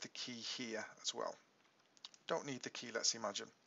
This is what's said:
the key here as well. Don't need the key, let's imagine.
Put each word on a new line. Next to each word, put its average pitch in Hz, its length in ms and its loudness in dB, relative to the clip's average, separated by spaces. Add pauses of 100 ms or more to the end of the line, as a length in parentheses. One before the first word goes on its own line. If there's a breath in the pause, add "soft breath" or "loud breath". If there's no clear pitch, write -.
the - 80 -6
key 120 340 -4 (140)
here 110 280 0 (160)
as - 140 0
well. - 180 2 (960)
Don't 160 180 4
need 135 180 -2
the 131 60 0
key, - 240 -6
let's - 220 6
imagine. 113 320 0 (200)